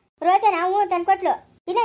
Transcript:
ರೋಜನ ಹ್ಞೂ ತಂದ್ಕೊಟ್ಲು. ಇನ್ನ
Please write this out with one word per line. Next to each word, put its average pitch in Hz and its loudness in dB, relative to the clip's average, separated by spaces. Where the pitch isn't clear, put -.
ರೋಜನ 392 2
ಹ್ಞೂ 370 -2
ತಂದ್ಕೊಟ್ಲು. 370 -2
ಇನ್ನ 370 -2